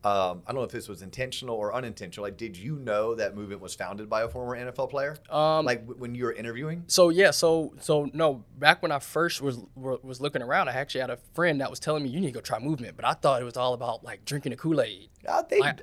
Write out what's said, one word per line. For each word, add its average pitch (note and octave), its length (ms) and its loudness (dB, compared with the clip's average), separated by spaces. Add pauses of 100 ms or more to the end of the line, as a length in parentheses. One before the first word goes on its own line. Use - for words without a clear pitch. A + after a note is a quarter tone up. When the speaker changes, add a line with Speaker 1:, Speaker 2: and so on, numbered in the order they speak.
Speaker 1:
um, F#2 400 2
I - 60 -8
don't - 40 -4
know C3 80 -2
if - 80 -6
this - 180 -10
was F#2 120 -12
intentional B2+ 540 -8
or G#2 180 -2
unintentional. G#2 520 -8
Like, G2 100 -6
did G2+ 220 -10
you B2 180 -8
know A2+ 400 0
that G#2 220 -2
Movement G2+ 240 -8
was F#2 120 -10
founded G#2 360 -8
by A2 140 2
a A#2 40 -2
former B2 260 -6
N B2 140 -8
F B2 100 -12
L C3+ 80 -2
player? C#3 300 -4 (140)
Speaker 2:
Um, D#3 360 4
Speaker 1:
Like, B2 220 2
w-, A#2+ 100 -12
when A#2+ 160 -8
you B2 120 -2
were A2+ 80 0
interviewing? B2+ 540 -6
Speaker 2:
So, F3+ 200 8
yeah, E3+ 240 8
so, E3 480 4
so, D3 340 2
no, D3 300 2 (140)
back D3 240 6
when E3 100 0
I C#3+ 80 0
first E3 420 0
was, C3 180 -2 (160)
wa-, C3 280 -4
was C3 160 -12
looking C#3 220 -2
around, D3 260 2
I B2 60 -2
actually C3 280 -4
had B2+ 80 -2
a A#2+ 60 -4 (180)
friend D#3+ 280 2
that C3 80 -2
was B2+ 100 -10
telling D3+ 240 0
me, C3+ 60 -2
"You C3+ 100 -4
need F#3+ 80 0
to B2+ 60 -4
go A#2 80 -8
try A2 180 -2
Movement." B2 380 -4
But - 80 -4
I C#3 80 4
thought C3+ 280 4
it B2 40 -4
was A#2 100 -10
all B2 180 2
about, A#2+ 300 -4
like, A2+ 220 -14
drinking C#3+ 240 -4
the A#2 80 -6
Kool-Aid. A2+ 520 0 (160)
Speaker 1:
Uh, - 240 2
they, G4+ 120 6
Speaker 2:
I C#3+ 220 4